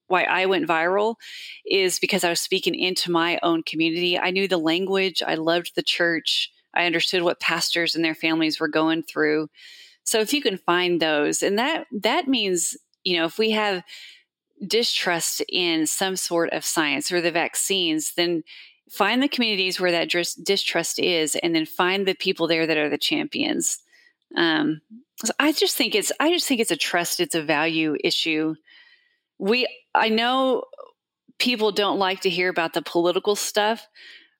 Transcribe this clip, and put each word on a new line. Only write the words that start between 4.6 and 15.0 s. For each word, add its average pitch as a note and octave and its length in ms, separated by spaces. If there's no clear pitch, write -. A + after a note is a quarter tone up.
I D#3+ 100
loved E3 400
the F3+ 80
church. - 680
I E3+ 120
understood E3+ 380
what F3 160
pastors E3 560
and E3 100
their D#3+ 100
families D#3+ 440
were D#3+ 80
going D#3+ 360
through. D3+ 460
So A3+ 120
if G#3+ 140
you D4 80
can G3+ 180
find F3 420
those, D#3 400
and G3 160
that, C#4+ 340
that B3 360
means, G#3 500
you F3+ 140
know, E3 80
if E3 140
we A3 120
have G#3 300
distrust - 840